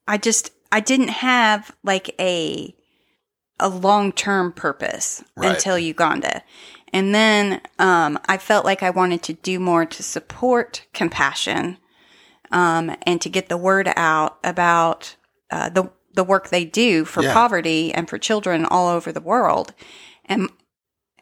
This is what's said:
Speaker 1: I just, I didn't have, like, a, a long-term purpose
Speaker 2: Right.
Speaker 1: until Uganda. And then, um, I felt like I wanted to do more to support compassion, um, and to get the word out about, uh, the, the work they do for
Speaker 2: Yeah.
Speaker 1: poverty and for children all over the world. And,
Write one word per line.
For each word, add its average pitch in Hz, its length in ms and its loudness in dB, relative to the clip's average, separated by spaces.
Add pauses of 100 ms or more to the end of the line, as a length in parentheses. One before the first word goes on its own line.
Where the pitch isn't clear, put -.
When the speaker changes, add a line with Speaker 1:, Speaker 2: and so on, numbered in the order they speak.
Speaker 1:
I 208 100 0
just, - 340 0 (200)
I 214 80 2
didn't 262 300 2
have, 226 720 0
like, 190 360 -2
a, 170 560 -4 (840)
a 190 100 2
long-term 196 840 0
purpose - 720 -6 (120)
Speaker 2:
Right. 156 200 0
Speaker 1:
until 185 220 0
Uganda. 165 680 -2 (500)
And 196 220 2
then, 208 460 2 (180)
um, 170 480 2
I 190 100 0
felt 202 280 2
like 190 180 0
I 185 60 2
wanted 180 340 0
to 165 100 -8
do 185 260 -6
more 175 260 2
to 165 180 -14
support - 880 -2
compassion, - 840 -2 (760)
um, 170 520 2
and 175 180 0
to - 80 -6
get 185 180 -4
the 175 100 -4
word 185 380 2
out 156 480 0
about, 170 720 0 (340)
uh, 165 200 -6
the, 185 200 -2 (240)
the 190 120 0
work 190 240 0
they 175 160 0
do 175 400 2
for 160 180 -2
Speaker 2:
Yeah. 135 100 0
Speaker 1:
poverty 165 600 2
and 165 160 -4
for - 80 -8
children 185 480 -2
all 180 240 2
over 170 240 -2
the 165 80 -8
world. 175 520 0 (520)
And, 190 240 -2 (720)